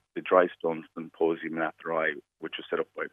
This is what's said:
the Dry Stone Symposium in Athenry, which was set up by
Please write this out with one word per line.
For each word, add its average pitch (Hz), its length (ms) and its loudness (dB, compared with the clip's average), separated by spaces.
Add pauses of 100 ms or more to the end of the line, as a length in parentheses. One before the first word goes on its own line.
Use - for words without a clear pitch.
(160)
the 87 60 -4
Dry 90 260 6 (100)
Stone 82 260 -2 (100)
Symposium 82 640 -2
in 82 60 0
Athenry, 80 520 -2 (240)
which 80 180 -10
was 80 120 -10
set 82 100 -2
up 80 160 -2
by - 180 -6